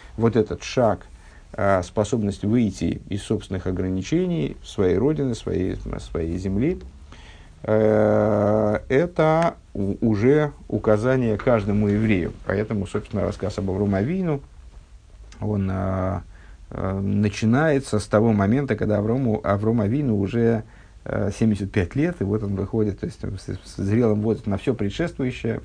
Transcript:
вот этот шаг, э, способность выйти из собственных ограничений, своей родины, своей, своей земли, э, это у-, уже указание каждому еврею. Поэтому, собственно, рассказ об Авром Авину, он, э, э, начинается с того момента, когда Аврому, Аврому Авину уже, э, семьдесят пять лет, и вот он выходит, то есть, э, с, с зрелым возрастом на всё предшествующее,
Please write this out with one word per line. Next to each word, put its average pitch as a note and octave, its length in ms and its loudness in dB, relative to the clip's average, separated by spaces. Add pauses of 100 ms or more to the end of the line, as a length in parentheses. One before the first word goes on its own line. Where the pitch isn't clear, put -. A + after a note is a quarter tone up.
(160)
вот A2+ 220 2
этот G#2 260 0
шаг, G#2+ 420 0 (480)
э, G2 300 2
способность G#2 640 -2
выйти G#2 640 0
из G2+ 140 -6
собственных G2 440 -4
ограничений, G2 960 -2
своей F#2 340 0
родины, C3+ 380 0
своей, F#2 400 -4 (240)
своей E2+ 380 -6
земли, G#2+ 420 -2 (840)
э, G#2+ 1200 2
это E3 680 2 (180)
у-, G2 280 -2
уже B2+ 500 4 (160)
указание G#2+ 680 2
каждому G#2 500 2
еврею. G#2 440 2 (140)
Поэтому, G2+ 420 -2
собственно, G#2 360 -4
рассказ F#2+ 340 -4
об G2 120 -2
Авром G2+ 260 2
Авину, D3+ 460 -2 (1000)
он, G2+ 320 -2
э, F#2+ 480 -2 (520)
э, F#2+ 280 -4
начинается G#2+ 1000 2
с - 80 -6
того A2 260 4
момента, A2 420 2
когда G#2 220 0
Аврому, A2+ 460 0
Аврому G#2+ 400 2
Авину A#2 360 2
уже, A2+ 440 2 (420)
э, G2+ 320 -2
семьдесят G#2 340 2
пять F#2 240 0
лет, E3 240 0
и - 40 -2
вот G#2 200 0
он G2+ 120 -4
выходит, G2+ 440 -2
то - 60 -6
есть, - 180 -10
э, F#2+ 140 -8
с, G2 260 -10
с - 140 -20
зрелым G#2 440 2
возрастом G#2+ 300 -2
на G2 60 0
всё B2+ 160 -2
предшествующее, A#2 920 -4